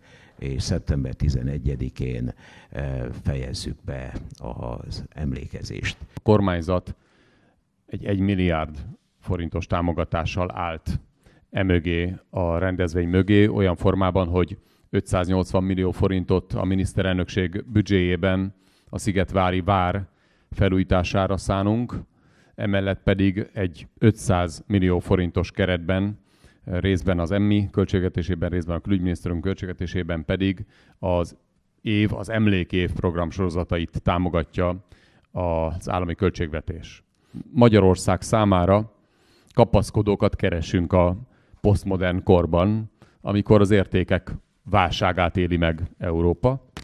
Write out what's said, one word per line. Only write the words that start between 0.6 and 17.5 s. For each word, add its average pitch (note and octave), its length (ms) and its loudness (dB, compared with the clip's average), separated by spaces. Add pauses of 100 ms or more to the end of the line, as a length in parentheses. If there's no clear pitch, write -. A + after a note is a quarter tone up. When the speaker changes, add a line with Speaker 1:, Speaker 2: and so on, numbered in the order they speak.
Speaker 1:
szeptember C#2+ 500 -4
tizenegyedikén, B1+ 1200 -4 (360)
eh, C2+ 360 -6 (180)
fejezzük C2 640 -6
be C2 280 -10 (240)
az - 720 -10
emlékezést. - 880 -8 (180)
Speaker 2:
A - 80 -10
kormányzat F2+ 720 2 (920)
egy - 200 -10
egy G2+ 140 0
milliárd F2 580 0 (420)
forintos E2+ 480 -6
támogatással E2+ 920 -2
állt E2+ 420 -6 (520)
emögé, F2 640 0 (140)
a E2+ 280 -2
rendezvény F2 500 -2
mögé, F#2+ 400 4
olyan G2+ 280 0
formában, F#2 520 0
hogy F2+ 300 0 (320)
ötszáznyolcvan F#2 720 0
millió F#2 280 0
forintot F#2+ 640 0
a G2+ 100 -2
miniszterelnökség F#2 1000 -2